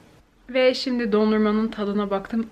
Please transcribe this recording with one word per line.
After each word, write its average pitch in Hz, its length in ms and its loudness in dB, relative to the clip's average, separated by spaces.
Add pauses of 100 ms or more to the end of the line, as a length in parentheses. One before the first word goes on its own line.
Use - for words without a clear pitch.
(540)
Ve 254 200 4
şimdi 240 380 -2
dondurmanın 214 560 2
tadına 202 420 -4
baktım. 226 420 -4